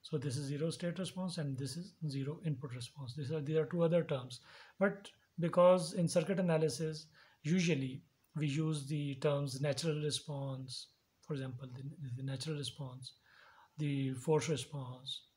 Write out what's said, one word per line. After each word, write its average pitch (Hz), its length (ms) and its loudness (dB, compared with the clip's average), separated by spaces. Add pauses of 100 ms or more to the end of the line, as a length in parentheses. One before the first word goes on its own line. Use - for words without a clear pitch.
So - 160 -6
this 131 200 -2
is 143 100 -2
zero 147 240 -2
state 175 280 -4
response 185 400 -4
and 139 200 -2
this 135 180 -4
is 180 160 -10 (160)
zero 139 380 -2
input 131 280 -2
response. 127 400 -10
These 147 180 -4
are, 160 80 0
these 151 160 0
are 156 100 4
two 170 160 2
other 165 200 6
terms. 131 380 -4 (380)
But 202 320 0 (300)
because 175 540 8
in 170 140 4
circuit 180 320 2
analysis, 160 680 2 (360)
usually 151 600 2 (320)
we 151 120 0
use 151 400 0
the 147 300 -2
terms 143 440 0
natural 147 420 0
response, 135 840 -6 (320)
for - 140 -6
example, 131 400 -8
the, 135 80 -12 (340)
the 135 60 -8
natural 135 340 -4
response, 131 560 -8 (680)
the 139 360 2
force 151 340 2
response 131 720 -4 (140)